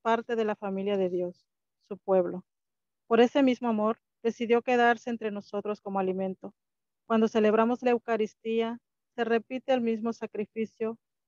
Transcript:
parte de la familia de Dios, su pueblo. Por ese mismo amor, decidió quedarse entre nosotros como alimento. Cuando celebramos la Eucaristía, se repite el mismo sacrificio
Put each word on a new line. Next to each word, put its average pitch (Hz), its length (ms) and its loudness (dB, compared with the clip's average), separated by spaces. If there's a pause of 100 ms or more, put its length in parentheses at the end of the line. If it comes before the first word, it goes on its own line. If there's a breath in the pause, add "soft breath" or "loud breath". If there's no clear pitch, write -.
parte 233 340 -2
de 226 80 0
la 214 120 -2
familia 196 420 -4
de 185 100 0
Dios, 180 380 -6 (420)
su 196 80 -12
pueblo. 180 480 0 (640)
Por 226 140 4
ese 262 220 4
mismo 247 260 2
amor, 220 300 0 (240)
decidió 233 380 0
quedarse 240 480 2
entre 226 220 -6
nosotros 202 500 -6
como 196 200 -4
alimento. 190 520 -4 (540)
Cuando 220 220 2
celebramos 226 540 2
la 247 100 2
Eucaristía, 226 880 -4 (360)
se 233 100 -4
repite 233 480 -2
el 254 80 2
mismo 226 320 -2
sacrificio 220 840 -8 (280)